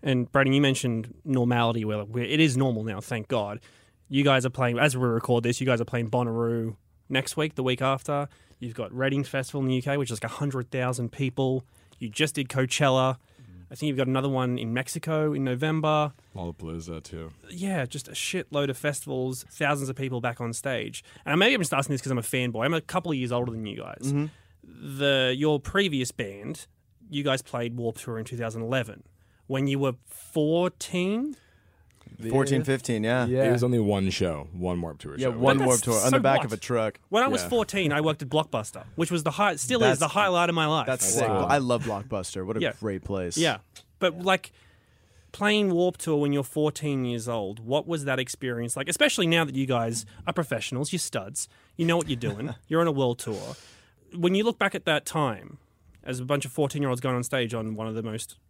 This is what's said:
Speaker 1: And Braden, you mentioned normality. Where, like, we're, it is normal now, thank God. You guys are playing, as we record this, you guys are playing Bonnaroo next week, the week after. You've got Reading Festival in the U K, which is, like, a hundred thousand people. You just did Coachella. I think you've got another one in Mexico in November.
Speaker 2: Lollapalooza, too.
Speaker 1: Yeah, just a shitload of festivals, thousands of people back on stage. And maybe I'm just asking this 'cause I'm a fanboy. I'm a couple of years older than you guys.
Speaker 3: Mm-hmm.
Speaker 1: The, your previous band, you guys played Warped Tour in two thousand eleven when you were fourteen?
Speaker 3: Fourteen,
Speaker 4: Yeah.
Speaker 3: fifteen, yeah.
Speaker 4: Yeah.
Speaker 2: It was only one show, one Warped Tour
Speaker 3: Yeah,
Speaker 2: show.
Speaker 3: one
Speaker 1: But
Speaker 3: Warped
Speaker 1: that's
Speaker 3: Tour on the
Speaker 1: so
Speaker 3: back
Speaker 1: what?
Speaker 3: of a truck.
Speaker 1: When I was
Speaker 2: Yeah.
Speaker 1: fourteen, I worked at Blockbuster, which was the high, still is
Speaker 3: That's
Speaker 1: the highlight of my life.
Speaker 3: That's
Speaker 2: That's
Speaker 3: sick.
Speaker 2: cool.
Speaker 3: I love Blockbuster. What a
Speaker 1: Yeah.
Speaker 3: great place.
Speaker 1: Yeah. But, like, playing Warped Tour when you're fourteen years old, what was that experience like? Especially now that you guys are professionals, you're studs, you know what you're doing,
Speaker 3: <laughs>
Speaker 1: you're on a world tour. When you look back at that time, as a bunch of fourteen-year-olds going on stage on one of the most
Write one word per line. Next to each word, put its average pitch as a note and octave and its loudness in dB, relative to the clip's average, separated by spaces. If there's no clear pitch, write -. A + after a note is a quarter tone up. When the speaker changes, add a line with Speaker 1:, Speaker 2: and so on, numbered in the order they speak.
Speaker 1:
And B2+ 2
Braden, C3+ 6
you C3+ 6
mentioned B2 0
normality. A#2+ 2
Where, G#2+ -2
like, G#2 -6
we're, A#2+ -4
it D3 2
is C#3 4
normal B2+ 0
now, G#2+ -4
thank A2 -6
God. G#2 -2
You C#3 2
guys C3 6
are C3 2
playing, B2 0
as B2 4
we B2+ 2
record A#2 2
this, A#2+ 0
you C3 -2
guys B2+ 4
are A#2 0
playing A#2 -4
Bonnaroo A#2 0
next C3 -2
week, D#3 -2
the C3+ -2
week B2+ 0
after. C#3 -2
You've A#2 -10
got G#2 -8
Reading C3+ 0
Festival C3+ -4
in C3 0
the C3 2
U B2+ 0
K, C#3 -2
which C3+ -2
is, A2 -6
like, A#2 -4
a - -12
hundred C3 -4
thousand B2 -2
people. C3 0
You A#2+ -6
just D3+ -2
did C3+ -4
Coachella. C3 2
I - -16
think D3+ -4
you've C3+ -2
got C3 2
another C3 0
one B2+ 0
in A#2 -4
Mexico D3+ -2
in C#3 -2
November. D3+ 0
Speaker 2:
Lollapalooza, E2 -8
too. D#2+ -12
Speaker 1:
Yeah, F3+ -2
just B2+ -10
a - -16
shitload D3 -2
of B2+ -4
festivals, C3 -4
thousands C#3+ 0
of B2+ -6
people B2+ -4
back A#2+ -4
on A#2 -4
stage. A#2 -6
And D3 2
maybe A3 6
I'm A#3 0
just E3 -2
asking C#3+ 0
this B2+ -4
'cause C3+ -4
I'm C3 0
a A#2 -2
fanboy. A#2+ -2
I'm D3 2
a E3 0
couple F3 -4
of D3 0
years B2 -2
older B2 -2
than A2+ -6
you G#2 -8
guys. - -12
Speaker 3:
Mm-hmm. C#3+ 2
Speaker 1:
The, C3+ 4
your D3 4
previous D3 0
band, G#2 -8
you C#3+ -4
guys C3+ 0
played A#2+ -4
Warped A#2 -4
Tour A#2 -6
in A2+ -6
two A#2+ -10
thousand A2+ -6
eleven A2+ -4
when C3+ 0
you C#3 0
were C3+ 2
fourteen? F3+ -2
Speaker 3:
Fourteen, C3+ 4
Speaker 4:
Yeah. - -2
Speaker 3:
fifteen, B2+ 0
yeah. B2 2
Speaker 4:
Yeah. B2+ 2
Speaker 2:
It - 6
was B2 4
only B2 4
one G2+ 4
show, D#2+ -2
one F2+ -2
Warped D#2+ -8
Tour C#2+ -12
Speaker 3:
Yeah, C3 0
Speaker 2:
show. B2 0
Speaker 3:
one C3+ 6
Speaker 1:
But C3+ 4
Speaker 3:
Warped A#2+ 4
Speaker 1:
that's A2+ 4
Speaker 3:
Tour G2+ 4
on C3 6
the C3+ 6
Speaker 1:
so - 6
Speaker 3:
back C3+ 4
Speaker 1:
what? C#3+ -4
Speaker 3:
of A2 -4
a G#2+ -4
truck. A2 0
Speaker 1:
When G#3+ 2
I C4 2
was C4+ 0
Speaker 2:
Yeah. - -6
Speaker 1:
fourteen, G3+ 2
I D3 2
worked D#3 0
at C#3 -8
Blockbuster, B2+ -2
which D#3+ 0
was E3+ 0
the D3+ 0
high, F#3+ 2
still F3 0
is G#3+ 8
Speaker 3:
That's - 4
Speaker 1:
the D#3+ 4
highlight F3+ 4
of E3+ 2
my E3 4
life. D3+ 2
Speaker 3:
That's C3 0
Speaker 2:
That's G#2+ 0
Speaker 3:
sick. - 2
Speaker 2:
cool. G2+ 2
Speaker 3:
I C#3+ 6
love B2 2
Blockbuster. G2+ -6
What A2 -2
a - -2
Speaker 1:
Yeah. A#2+ 0
Speaker 3:
great G2+ -4
place. F#2 -4
Speaker 1:
Yeah. D3+ 2
But, F3 2
like, F#3 0
playing G3+ 2
Warped F3 2
Tour D#3+ 0
when C#3+ 2
you're C#3+ 0
fourteen D3 0
years A#2+ -4
old, A2 -4
what A#2+ -2
was D#3 -4
that C3 0
experience A#2+ -4
like? C#3+ -6
Especially A3+ 4
now E3 4
that C3+ -6
you C3+ 0
guys A#2 0
are - -2
professionals, C3+ -4
you're F3+ -2
studs, - -6
you E3 0
know E3+ 4
what E3 -2
you're C#3 0
doing, A#2 -6
Speaker 3:
<laughs> - -20
Speaker 1:
you're D#3+ 2
on E3+ 4
a D#3+ 2
world C3 2
tour. A2 -6
When F3 2
you G3+ 4
look A#3 0
back G3 0
at - -6
that D3+ 2
time, C3 -4
as B2+ -6
a B2 -8
bunch C#3 0
of C3 -10
fourteen-year-olds C#3 0
going C3 0
on B2 -2
stage A#2+ -2
on A2 -4
one A2 -4
of A2 -4
the A2+ -4
most A2 -8